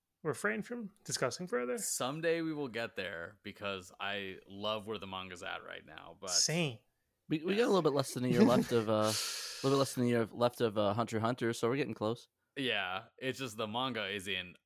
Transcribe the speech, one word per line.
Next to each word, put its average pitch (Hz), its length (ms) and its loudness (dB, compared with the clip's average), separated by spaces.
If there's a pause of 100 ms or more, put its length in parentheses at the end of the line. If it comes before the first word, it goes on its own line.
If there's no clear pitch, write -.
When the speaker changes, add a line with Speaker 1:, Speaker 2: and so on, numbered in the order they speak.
(220)
Speaker 1:
refrain 202 400 -2
from 233 300 -10 (120)
discussing 143 440 -2
further. 123 320 -2
Speaker 2:
Someday 165 600 0
we 160 120 -2
will 147 140 -4
get 117 280 -4
there 95 480 -6
because 98 560 -6
I 98 360 -4 (120)
love 101 380 -2
where 107 140 -4
the 98 80 -10
manga's 92 340 -8
at 87 260 -6
right 87 180 -12
now. 85 360 -16
But 95 80 -6
Speaker 1:
Same. 147 480 2 (520)
Speaker 3:
We, 156 100 2
we 147 40 -12
got 175 80 0
a 196 40 2
Speaker 2:
Yes. 240 120 4
Speaker 3:
little 196 140 6
bit 151 120 4
less 139 200 0
than 127 120 -2
a - 20 2
year 123 160 8
left - 280 6
of, 113 180 4
Speaker 1:
<laughs> - 0 -
Speaker 3:
uh, 110 40 4
a - 720 0
little 139 140 4
bit - 20 6
less 135 140 2
than 127 100 0
a 123 40 4
year 117 240 4
left 120 300 2
of, 110 160 2
uh, 101 160 4
Hunter 113 240 0
x 107 60 0
Hunter, 117 300 2
so 117 160 2
we're 131 80 0
getting 123 160 -2
close. 110 340 -2 (280)
Speaker 2:
Yeah, 104 460 0 (160)
it's 127 220 -4
just 117 180 -6
the 113 100 -2
manga 110 400 -2
is 98 200 -4
in 92 260 -4 (120)